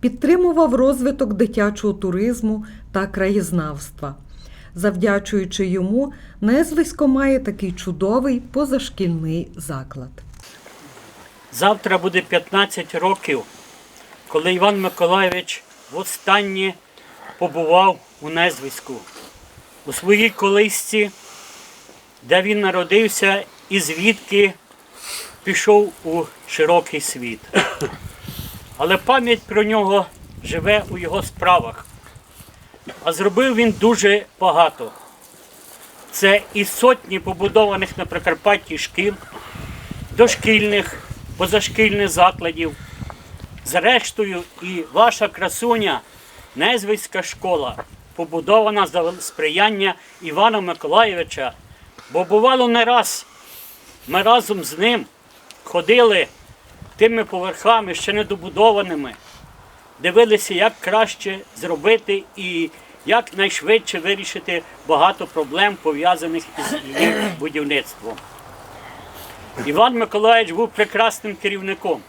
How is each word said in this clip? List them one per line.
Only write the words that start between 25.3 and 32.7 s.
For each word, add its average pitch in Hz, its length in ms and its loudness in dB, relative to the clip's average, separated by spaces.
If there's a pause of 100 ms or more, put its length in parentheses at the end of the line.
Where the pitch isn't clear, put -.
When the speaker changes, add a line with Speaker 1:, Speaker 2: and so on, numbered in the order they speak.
Speaker 2:
пішов 208 500 2 (120)
у 165 180 -2 (260)
широкий 156 520 0
світ. 120 400 -8 (1400)
Але 175 200 0
пам'ять 240 460 2
про 214 220 0
нього 202 420 2 (380)
живе 202 460 0
у 180 80 -10
його 175 240 -6
справах. 175 640 0 (1160)